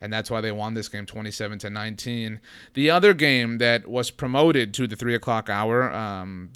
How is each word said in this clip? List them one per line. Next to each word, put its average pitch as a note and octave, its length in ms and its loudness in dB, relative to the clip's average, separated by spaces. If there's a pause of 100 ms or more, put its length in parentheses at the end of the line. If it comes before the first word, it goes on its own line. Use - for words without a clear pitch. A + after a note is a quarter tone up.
and G#2 100 -8
that's G#2+ 200 -4
why A2+ 100 -2
they G#2+ 100 -4
won G#2+ 220 -6
this A2 160 -6
game G2+ 160 -10
twenty-seven G#2+ 540 -8
to G2+ 100 -10
nineteen. A2 720 -6 (340)
The C#3+ 160 4
other F3+ 240 8
game B2+ 460 2
that A#2 280 2
was A#2+ 220 -2
promoted C3+ 640 2
to B2+ 140 -2
the G#2+ 80 -6
three A#2+ 180 -2
o'clock A2+ 340 -2
hour, A2+ 460 0
um, F#2+ 640 -8